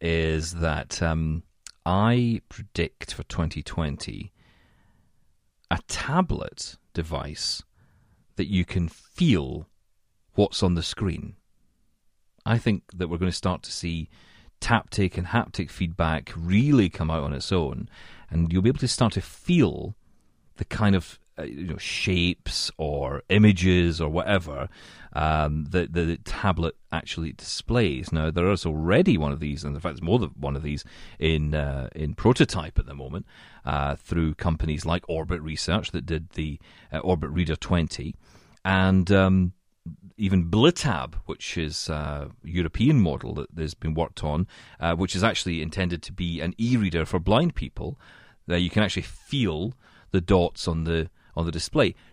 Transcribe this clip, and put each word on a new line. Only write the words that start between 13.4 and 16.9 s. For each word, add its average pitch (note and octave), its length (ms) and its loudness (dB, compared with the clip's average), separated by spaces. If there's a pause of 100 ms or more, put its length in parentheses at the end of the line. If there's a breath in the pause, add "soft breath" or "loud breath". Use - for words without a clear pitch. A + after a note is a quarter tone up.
to - 80 -12
see E2 360 -6 (520 soft breath)
taptic - 560 0
and F2+ 120 -4
haptic - 420 -2
feedback E2 680 -2
really G2+ 520 4
come D#2+ 220 -4